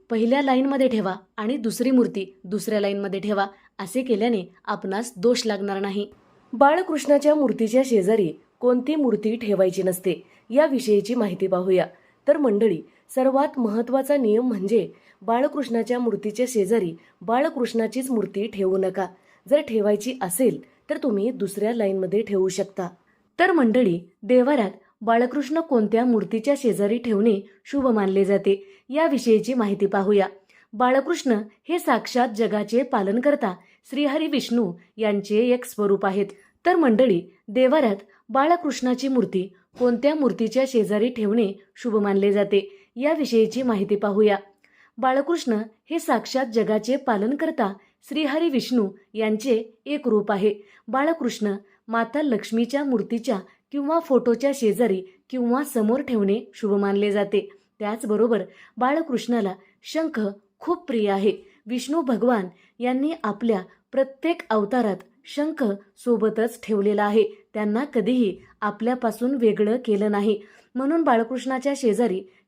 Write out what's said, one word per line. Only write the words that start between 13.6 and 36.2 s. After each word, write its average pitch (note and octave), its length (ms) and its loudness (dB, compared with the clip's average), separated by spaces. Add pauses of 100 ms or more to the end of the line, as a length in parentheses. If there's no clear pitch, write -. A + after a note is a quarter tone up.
नियम A#3 300 2
म्हणजे G3 400 0 (340)
बाळकृष्णाच्या A#3+ 800 -2
मूर्तीच्या A3 500 -2
शेजारी G3+ 440 0 (280)
बाळकृष्णाचीच A#3+ 880 -2
मूर्ती G3+ 360 -4
ठेवू F#3+ 300 -2
नका. F#3+ 300 -2 (380)
जर C#4+ 160 2
ठेवायची A3 600 -2
असेल F#3+ 380 0 (300)
तर D4 80 -4
तुम्ही G#3+ 340 -2
दुसऱ्या G3+ 440 -4
लाईनमध्ये F#3+ 460 -2
ठेवू G3+ 260 0
शकता. F#3 400 -6 (520)
तर F#4 120 4
मंडळी, A#3 480 4 (240)
देवाऱ्यात B3 480 2 (300)
बाळकृष्ण B3 580 0
कोणत्या A#3 460 2
मूर्तीच्या A3+ 520 0
शेजारी G3+ 400 0
ठेवणे A3 420 2 (260)
शुभ C#4 220 0
मानले G3 380 2
जाते G3 300 2 (340)
याविषयीची B3 640 2
माहिती G3+ 320 0
पाहूया. G3 420 2 (460)
बाळकृष्ण B3+ 640 0 (300)
हे E4+ 100 0
साक्षात B3 500 0
जगाचे G#3 540 -2
पालनकर्ता A#3+ 680 0 (360)
श्रीहरी D4 380 -2
विष्णू A#3+ 440 -2 (260)
यांचे G#3 480 -2
एक B3 200 0
स्वरूप G3+ 400 0
आहेत. G3 200 0 (400)